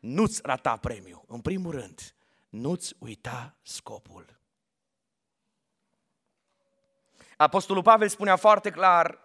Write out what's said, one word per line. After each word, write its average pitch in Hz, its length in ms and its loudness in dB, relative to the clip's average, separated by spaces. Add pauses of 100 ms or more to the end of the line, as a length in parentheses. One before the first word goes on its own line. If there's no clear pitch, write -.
Nu-ți 190 420 -2
rata 127 340 -4
premiul. 98 500 -12
În 117 140 -16
primul 175 320 -6
rând, 120 280 -12 (480)
nu-ți 131 500 -8
uita 123 640 -14
scopul. - 720 -20 (3000)
Apostolul 190 460 0
Pavel 214 260 6
spunea 196 280 0
foarte 208 340 4
clar 170 540 2